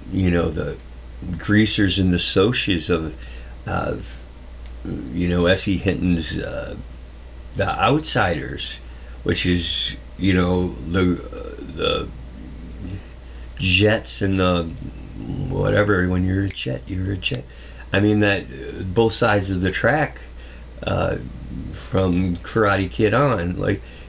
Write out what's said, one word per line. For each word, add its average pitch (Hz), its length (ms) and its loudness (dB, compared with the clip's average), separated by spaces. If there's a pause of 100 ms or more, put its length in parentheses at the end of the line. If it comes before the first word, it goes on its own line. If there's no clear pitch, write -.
(120)
you 95 180 4
know, 85 180 4
the 76 280 -4 (640)
Greasers 104 600 4
and 92 140 4
the 87 60 4
Socs - 720 2
of, 80 260 0 (500)
of, - 560 -6 (600)
you 87 440 -4
know, 87 180 4
S 95 220 6
E 95 80 2
Hinton's, 87 640 2
uh, - 380 -6 (800)
The 95 140 0
Outsiders, 101 1120 0 (440)
which - 240 2
is, - 500 2 (220)
you 92 160 4
know, 90 360 4
the, 87 420 2
uh, - 500 -8 (140)
the 76 320 -2 (1500)
Jets 104 640 4
and 98 180 2
the 90 260 4 (840)
whatever. 98 600 2
When 90 180 2
you're 95 180 2
a 98 40 0
Jet, - 380 -4
you're 92 260 -2
a 98 40 -2
Jet. - 280 -2 (480)
I 95 80 4
mean, 104 200 6
that, 101 220 4
uh, - 400 -10
both 107 320 4
sides 104 360 4
of 90 120 0
the 92 80 4
track, 139 500 2 (600)
uh, - 360 0 (540)
from 92 640 2
Karate 98 540 2
Kid 104 240 2
on, 113 420 2
like, 95 240 0 (280)